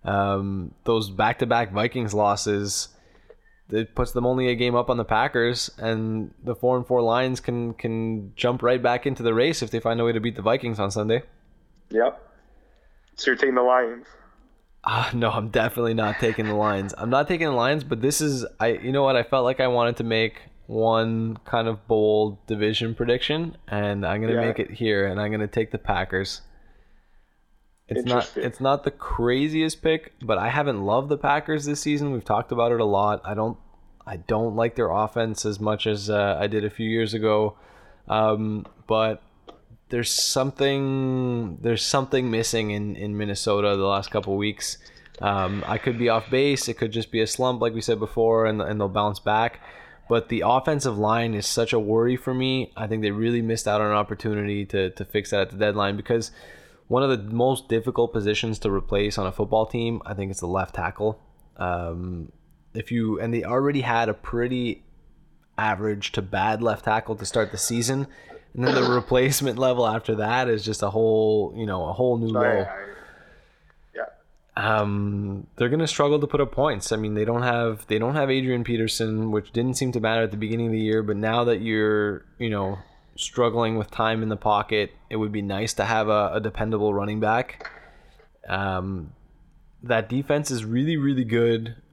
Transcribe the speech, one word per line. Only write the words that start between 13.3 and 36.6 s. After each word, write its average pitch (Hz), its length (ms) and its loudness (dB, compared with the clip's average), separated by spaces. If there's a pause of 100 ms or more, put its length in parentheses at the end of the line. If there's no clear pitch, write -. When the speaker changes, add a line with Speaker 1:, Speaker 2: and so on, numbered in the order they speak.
Speaker 2:
taking 135 160 2
the 123 80 4
Lions? 123 460 2 (760)
Speaker 1:
Uh, 113 300 0
no, 117 160 0
I'm 110 200 -4
definitely 117 440 0
not 107 260 0
taking 110 280 0
the 107 80 0
Lions. 101 420 0
I'm 113 140 -4
not 143 160 2
taking 170 180 0
the 147 80 0
Lions, 131 300 2
but 117 180 -4
this 143 200 0
is, 139 220 0 (160)
I, 113 100 2
you 117 220 -2
know 139 120 2
what? 135 120 4
I 120 60 4
felt 127 220 2
like 127 160 2
I 131 80 4
wanted 120 300 2
to 127 60 -2
make 113 380 0 (240)
one 113 720 2 (100)
kind 117 220 0
of 107 200 -6
bold 107 600 4
division 110 480 0
prediction, 147 640 -2 (100)
and 104 380 -2
I'm 98 160 -2
gonna 113 120 0
Speaker 2:
Yeah. 113 140 2
Speaker 1:
make 113 120 -2
it - 120 -4
here, 107 360 0
and 95 120 -2
I'm 107 120 -2
gonna 107 160 -2
take 110 240 -2
the - 80 -6
Packers. 95 640 -2 (1500)
It's 123 180 -4
not, 123 120 2
Speaker 2:
Interesting. - 260 -2
Speaker 1:
it's 123 180 -6
not 135 220 2
the 143 80 -2
craziest 151 880 0
pick, 160 400 0
but 110 160 0
I 104 120 0
haven't 131 360 0
loved 123 240 2
the 147 80 2
Packers 147 480 0
this 147 160 -2
season. 147 300 0
We've 120 120 -4
talked 110 280 -2
about 120 200 2
it 120 80 2
a 113 60 2
lot. 104 400 2
I 104 80 -6
don't, 110 240 -4 (480)
I 98 120 -10
don't 110 380 -2
like 117 200 0
their 107 160 0
offense 110 520 -2
as 104 160 -2
much 107 280 0
as, 104 200 -2
uh, 101 320 2
I 98 60 2
did 104 180 0